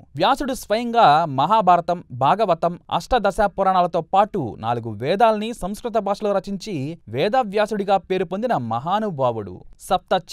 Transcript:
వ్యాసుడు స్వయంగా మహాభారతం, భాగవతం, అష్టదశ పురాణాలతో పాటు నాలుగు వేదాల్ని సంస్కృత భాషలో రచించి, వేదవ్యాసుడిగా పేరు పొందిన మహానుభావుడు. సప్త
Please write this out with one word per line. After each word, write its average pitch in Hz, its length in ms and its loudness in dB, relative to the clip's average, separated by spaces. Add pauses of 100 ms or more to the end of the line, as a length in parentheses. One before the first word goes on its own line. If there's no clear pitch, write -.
(200)
వ్యాసుడు 254 440 0
స్వయంగా 226 440 2 (320)
మహాభారతం, 175 640 2 (240)
భాగవతం, 175 500 2 (220)
అష్టదశ 196 420 0 (180)
పురాణాలతో 180 460 2 (120)
పాటు 202 260 2 (240)
నాలుగు 117 260 -4 (140)
వేదాల్ని 214 440 2 (120)
సంస్కృత 208 360 -6 (120)
భాషలో 202 300 -2
రచించి, 196 360 -8 (400)
వేదవ్యాసుడిగా 208 840 0 (140)
పేరు 185 220 -2
పొందిన 220 220 -2 (180)
మహానుభావుడు. 131 840 -2 (320)
సప్త 185 340 0 (120)